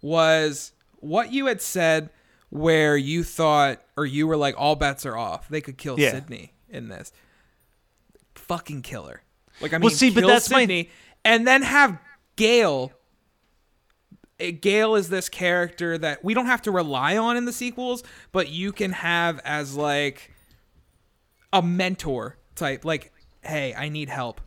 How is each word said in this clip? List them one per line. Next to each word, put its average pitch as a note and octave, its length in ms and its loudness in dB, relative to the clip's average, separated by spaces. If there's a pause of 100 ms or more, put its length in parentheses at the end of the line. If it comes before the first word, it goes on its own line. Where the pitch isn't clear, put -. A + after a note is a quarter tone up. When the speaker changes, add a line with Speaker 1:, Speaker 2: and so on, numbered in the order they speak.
Speaker 1:
was D#3 680 2 (280)
what A3 320 -2
you C4+ 140 -2
had A#3 160 -2
said D#3+ 480 0 (400)
where D3+ 460 2
you D3 280 0
thought, D3 560 2 (160)
or D3 100 -2
you D3 200 0
were D#3+ 100 2
like, C#3+ 220 0
"All D3 180 2
bets C#3+ 300 -2
are A2+ 100 -6
off. A2 320 -6
They D3+ 120 -6
could C3 180 -16
kill C3+ 200 -6
Speaker 2:
Yeah. C#3 140 4
Speaker 1:
Sydney C3 400 -12 (160)
in B2+ 200 -14
this." - 240 -18 (1200)
Fucking D3+ 480 -10
kill A2 220 -12
her. B1+ 180 -18 (380)
Like, D3 120 -6
I E3 40 -2
Speaker 2:
Well, F#3+ 120 6
Speaker 1:
mean, A3+ 80 4
Speaker 2:
see, C4 140 6
but G#3+ 100 4
Speaker 1:
kill - 80 6
Speaker 2:
that's A#3+ 220 6
my C4 120 4
Speaker 1:
Sydney F3+ 280 0 (340)
and A3+ 220 4
then C4 160 6
have B3+ 360 4 (380)
Gale. G3+ 560 2 (1500)
eh, F3 140 -6
Gale G#3+ 420 2
is F#3+ 160 2
this F#3 180 -4
character F3 720 -2
that D#3 260 -6
we G3+ 100 0
don't B3 120 0
have A#3+ 160 0
to G#3+ 80 -4
rely D#3 460 0
on A#3 200 0
in A#3+ 80 -4
the A#3+ 80 -6
sequels, B3 500 -6 (300)
but F3+ 160 0
you F3+ 240 -6
can F#3+ 200 -4
have E3+ 520 -2
as, C#3+ 320 -6
like, C#3+ 560 -2 (1200)
a G3 100 4
mentor F3 760 -4 (160)
type. C3+ 300 -6
Like, D#3+ 280 -6 (300)
"Hey, C#3 320 -6
I C#3+ 160 -8
need D3+ 180 -8
help. B2 380 -8